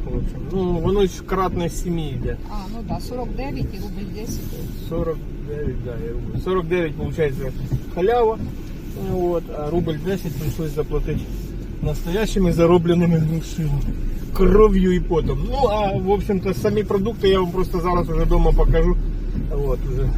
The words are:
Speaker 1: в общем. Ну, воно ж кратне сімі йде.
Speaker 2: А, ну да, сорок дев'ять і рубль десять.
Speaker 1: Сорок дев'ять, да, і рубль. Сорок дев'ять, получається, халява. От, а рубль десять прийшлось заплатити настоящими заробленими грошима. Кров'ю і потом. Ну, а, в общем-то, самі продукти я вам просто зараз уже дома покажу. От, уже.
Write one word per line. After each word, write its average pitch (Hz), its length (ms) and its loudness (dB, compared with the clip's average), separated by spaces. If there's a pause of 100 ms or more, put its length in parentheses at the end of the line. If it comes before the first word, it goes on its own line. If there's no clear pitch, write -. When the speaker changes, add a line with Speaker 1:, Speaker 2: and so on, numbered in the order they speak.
Speaker 1:
в - 120 -4
общем. - 240 -2 (120)
Ну, 180 260 0
воно 190 280 4
ж - 180 -6
кратне 180 460 -2
сімі 165 400 -4
йде. 120 260 -4 (140)
Speaker 2:
А, 208 40 -8 (180)
ну 233 60 -8 (100)
да, 175 120 -4
сорок 240 360 -6
дев'ять 269 380 -6
і - 20 -10
рубль 202 380 -8
десять. - 300 -8 (440)
Speaker 1:
Сорок 165 280 -4 (320)
дев'ять, 147 360 -4
да, 123 100 -8 (120)
і - 40 -6
рубль. - 340 -6
Сорок 185 220 0
дев'ять, 165 280 0
получається, 139 580 -2 (420)
халява. 220 440 2 (760)
От, 175 280 0 (160)
а 151 120 -4
рубль 165 340 0
десять 180 360 -4
прийшлось 156 340 -4
заплатити 143 460 -2 (640)
настоящими 175 680 0
заробленими 170 640 6
грошима. 156 640 0 (560)
Кров'ю 190 560 6
і 180 80 2
потом. 160 500 0
Ну, 254 60 0 (120)
а, 208 240 2
в 190 180 0
общем-то, 196 440 0
самі 208 300 0
продукти 202 440 0
я 190 120 6
вам 175 100 0
просто 180 300 0
зараз 175 300 2
уже 160 140 4
дома 165 280 6
покажу. 165 440 6 (560)
От, - 260 0 (140)
уже. - 260 0